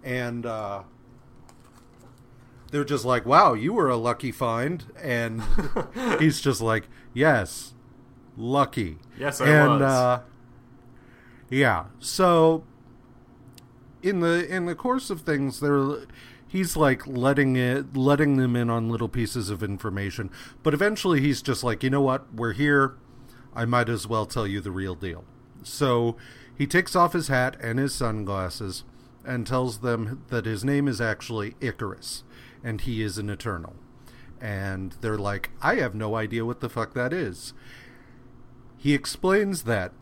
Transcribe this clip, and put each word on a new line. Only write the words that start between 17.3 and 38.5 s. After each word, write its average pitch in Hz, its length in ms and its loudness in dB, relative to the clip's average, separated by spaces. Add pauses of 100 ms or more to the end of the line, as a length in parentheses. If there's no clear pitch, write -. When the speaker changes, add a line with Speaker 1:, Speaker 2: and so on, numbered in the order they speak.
Speaker 1:
it, 131 400 0
letting 143 400 4
them 127 180 2
in 120 160 2
on 113 180 0
little 113 200 -2
pieces 107 420 -4
of 101 140 -4
information, 98 680 -6 (320)
but 156 100 2
eventually 185 480 2
he's 139 220 0
just 123 220 -4
like, 113 180 -2
"You 131 80 0
know 139 120 2
what? 135 300 0
We're 117 220 -4
here. 139 400 4 (600)
I 117 100 -4
might 120 240 2
as 104 180 -4
well 107 200 -2
tell 107 200 -4
you 98 140 -4
the 95 120 -8
real 95 220 -4
deal." 85 300 -10 (400)
So 120 520 0 (400)
he 139 120 -2
takes 180 280 0
off 175 180 4
his 165 140 -2
hat 131 320 0
and 117 200 -4
his 135 140 -2
sunglasses 98 880 -4 (420)
and 123 200 -4
tells 123 340 -2
them 117 480 -4
that 113 180 -2
his 110 180 -4
name 143 240 2
is 117 100 -2
actually 113 640 -4
Icarus, - 640 -8 (400)
and 110 160 -6
he 113 220 -2
is 101 160 -4
an 104 100 -6
Eternal. 95 460 -8 (640)
And 98 640 -6
they're 110 160 -2
like, 101 320 -4 (100)
"I 151 140 2
have 123 200 -2
no 107 220 -4
idea 113 300 -2
what 117 140 -6
the 120 100 -6
fuck 113 240 -6
that 127 180 -2
is." 123 400 -6 (1300)